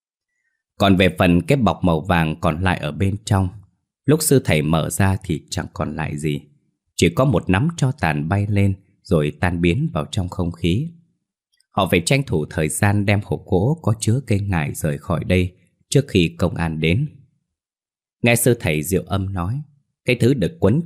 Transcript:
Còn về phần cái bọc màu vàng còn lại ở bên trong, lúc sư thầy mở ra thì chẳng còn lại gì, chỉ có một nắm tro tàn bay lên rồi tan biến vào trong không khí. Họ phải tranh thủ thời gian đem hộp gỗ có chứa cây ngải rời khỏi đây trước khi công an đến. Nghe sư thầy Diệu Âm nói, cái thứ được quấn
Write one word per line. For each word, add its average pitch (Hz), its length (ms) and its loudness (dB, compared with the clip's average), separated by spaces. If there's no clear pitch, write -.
Còn 98 140 6
về 90 220 4
phần 87 240 4
cái 139 160 2
bọc 98 260 0
màu 82 180 2
vàng 82 380 0
còn 82 240 -2
lại 92 140 0
ở 73 140 -8
bên 98 240 -2
trong, 95 240 0
lúc 156 160 2
sư - 240 4
thầy 78 160 2
mở 76 280 0
ra 98 340 0
thì 73 260 -4
chẳng 78 240 -6
còn 76 220 -6
lại 76 220 -6
gì, 73 240 -4
chỉ 90 140 4
có 131 160 0
một 113 240 0
nắm 101 180 2
tro 135 140 0
tàn 78 380 -4
bay 101 200 0
lên 98 240 2
rồi 76 360 0
tan 87 220 -2
biến 110 320 2
vào 71 180 -4
trong 90 180 -4
không 87 220 -4
khí. 104 400 -2
Họ 95 200 -2
phải 87 140 4
tranh 139 180 0
thủ 76 260 -4
thời 78 200 -2
gian 101 360 0
đem 101 180 2
hộp - 220 -6
gỗ 107 360 0
có 110 180 0
chứa 117 280 0
cây 101 120 0
ngải 87 340 -4
rời 73 240 -4
khỏi 82 260 -4
đây 90 320 0
trước 139 180 2
khi 85 300 2
công 82 180 -2
an 80 240 -4
đến. 90 280 0
Nghe 120 120 4
sư 120 240 2
thầy 78 240 -2
Diệu 85 200 -2
Âm 95 300 -4
nói, 98 280 -4
cái 123 140 2
thứ 117 140 4
được 98 260 -4
quấn 123 260 2